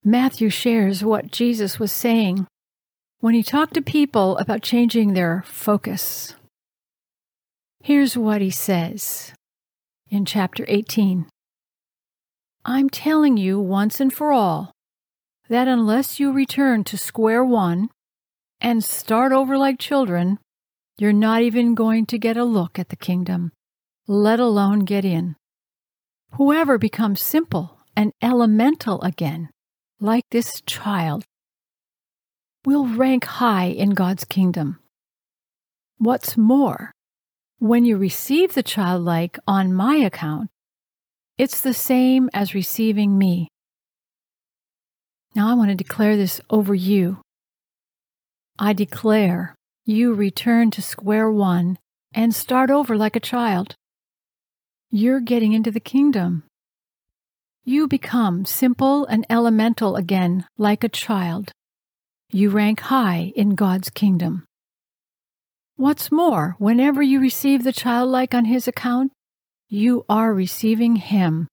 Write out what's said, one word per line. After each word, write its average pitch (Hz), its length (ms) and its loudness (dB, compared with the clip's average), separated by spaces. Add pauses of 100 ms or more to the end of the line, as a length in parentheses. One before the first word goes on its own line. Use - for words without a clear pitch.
Matthew 233 460 2
shares 196 520 0
what 214 300 -2
Jesus 226 460 -2
was 208 120 -4
saying 208 560 0 (760)
when 226 120 2
he 233 100 4
talked 302 300 -2
to 330 80 -2
people 269 560 0
about 208 240 -4
changing 233 540 2
their 180 320 0
focus. - 880 -6 (1500)
Here's 277 360 2
what 214 240 0
he 190 80 0
says 180 840 -4 (760)
in 202 160 -2
chapter - 420 -4
eighteen. 196 580 0 (1400)
"I'm 269 240 0
telling 302 480 2
you 190 200 0
once 196 400 -2
and 269 140 0
for 302 180 -2
all 190 420 0 (760)
that 247 200 0
unless 240 520 0
you 277 100 2
return 262 540 0
to - 140 -8
square 226 440 0
one 208 460 0 (720)
and 226 240 0
start 247 480 0
over 269 240 2
like 269 220 2
children, 190 600 0 (600)
you're 208 160 2
not 220 260 2
even 233 340 2
going 220 320 2
to 240 120 -6
get 226 180 -2
a 240 80 -2
look 208 340 -2
at 180 120 -8
the - 60 -10
kingdom, 180 560 -4 (540)
let 208 320 2
alone 208 420 2
get 196 260 -2
in. 175 280 -2 (1000)
Whoever 285 440 2
becomes 208 460 -2
simple 202 500 -4 (260)
and 214 220 0
elemental 233 800 2
again, 160 480 -4 (520)
like 226 300 0
this 233 360 -4
child, 180 580 -4 (1400)
will 277 200 2
rank 254 380 0
high 202 440 0
in 202 220 0
God's 185 340 -2
kingdom. 175 540 -2 (1160)
What's - 400 -2
more, 233 560 2 (640)
when 240 280 2
you 220 100 2
receive 269 560 -2
the 262 100 -2
childlike 175 840 -2
on 190 260 0
my 208 240 2
account, 185 540 -2 (880)
it's - 240 -2
the 262 100 -2
same 254 640 2
as 202 200 -4
receiving 202 600 0
me." 180 320 2 (1900)
Now 214 140 0
I 240 60 2
want 220 160 2
to 196 40 0
declare 208 440 0
this 190 200 -2 (120)
over 202 240 2
you. 190 480 0 (1400)
I 208 160 0
declare 196 800 0 (320)
you 226 260 2
return 226 600 2
to 202 100 -8
square 214 500 -2
one 180 460 0 (340)
and 226 220 2
start 254 360 0
over 277 240 2
like 214 220 0
a 226 40 0
child. 214 540 -4 (1160)
You're 240 300 2
getting 233 320 0
into 220 180 0
the 214 100 -6
kingdom. 202 640 0 (1200)
You 285 200 2
become 214 580 -2
simple 269 600 0
and 220 220 -2
elemental 226 680 2
again, 185 500 0 (100)
like 208 280 0
a 226 40 -2
child. 95 600 -4 (800)
You 202 200 2
rank 208 280 2 (160)
high 185 400 0
in 202 220 2
God's 185 340 0
kingdom. 180 540 0 (1300)
What's 277 380 0
more, 233 460 2
whenever 254 440 2
you 269 160 4
receive 269 460 2
the 262 80 2
childlike 254 640 0
on 247 100 2
his 240 240 0
account, 247 440 -2 (560)
you 226 400 0
are 220 240 2
receiving 220 640 0
him. 175 580 0